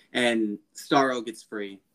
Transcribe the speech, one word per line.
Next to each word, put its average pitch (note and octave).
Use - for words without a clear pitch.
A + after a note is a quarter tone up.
and A2+
Starro C3
gets A2+
free. G2+